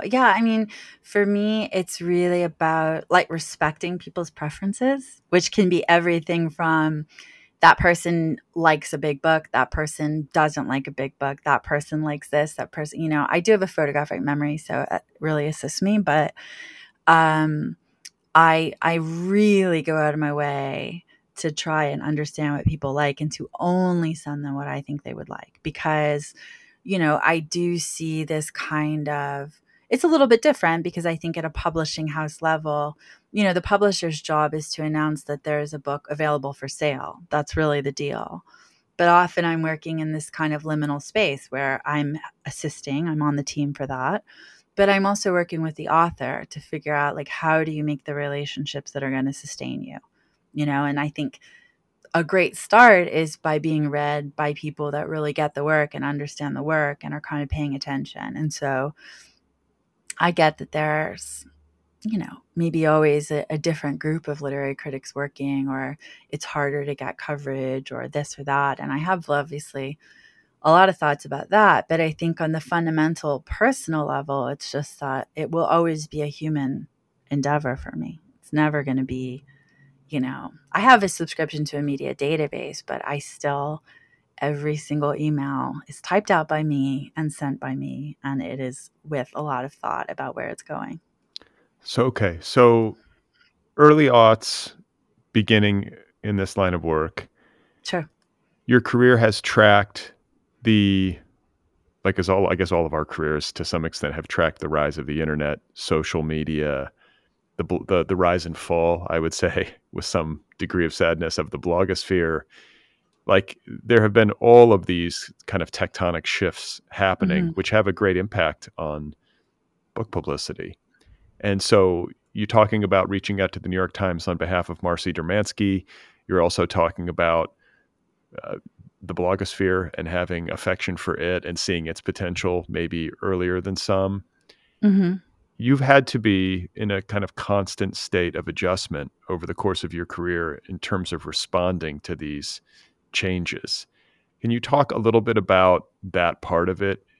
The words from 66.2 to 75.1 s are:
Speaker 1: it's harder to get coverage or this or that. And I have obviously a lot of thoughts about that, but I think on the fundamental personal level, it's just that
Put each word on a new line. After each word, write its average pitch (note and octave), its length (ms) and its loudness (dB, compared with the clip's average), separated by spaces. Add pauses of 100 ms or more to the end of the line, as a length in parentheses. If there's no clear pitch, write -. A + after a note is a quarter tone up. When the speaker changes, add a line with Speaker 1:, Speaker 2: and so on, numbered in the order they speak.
Speaker 1:
it's D3 140 -8
harder C#3+ 400 -4
to C#3+ 100 -6
get - 240 -10
coverage C3+ 720 -6
or B2 160 -10
this D3 300 -8
or C#3+ 60 -12
that. C#3 360 0
And C#3 120 -6
I C#3 60 -4
have F3 300 -2
obviously C#3+ 720 -6 (640)
a D#3 80 4
lot F#3 180 10
of F3+ 80 2
thoughts D3 280 0
about C#3+ 260 -8
that, F#3+ 380 6
but E3 120 2
I D#3+ 120 2
think E3 280 -2
on D#3+ 120 0
the D#3+ 80 -2
fundamental D#3+ 840 0
personal E3 600 0
level, C#3 420 -2
it's - 240 -10
just C#3+ 280 -6
that C3+ 360 -6